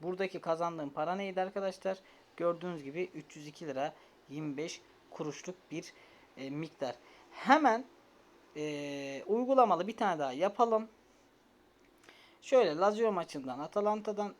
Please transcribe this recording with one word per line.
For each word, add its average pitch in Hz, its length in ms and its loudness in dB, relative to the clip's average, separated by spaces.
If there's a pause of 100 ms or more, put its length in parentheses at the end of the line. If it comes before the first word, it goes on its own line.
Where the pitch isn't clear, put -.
Buradaki 185 400 -4
kazandığım 165 480 -2
para 156 260 -2
neydi 190 260 -2
arkadaşlar? 190 580 -4 (380)
Gördüğünüz 170 460 -2
gibi 156 300 -6
üç 151 220 -14
yüz 151 120 -14
iki 151 200 -12
lira 139 260 -2 (360)
yirmi 147 280 -6
beş 160 240 -6 (280)
kuruşluk 156 460 -8 (160)
bir, 160 220 -8 (440)
e, 135 120 -8
miktar. 143 460 -6 (360)
Hemen, 262 540 6 (720)
e, 143 720 -6
uygulamalı 233 600 2
bir 220 100 -10
tane 185 220 0
daha 135 140 -2
yapalım. 220 560 0 (1500)
Şöyle 214 340 6
Lazio 214 360 4
maçından, 139 480 -4
Atalanta'dan, 208 800 -2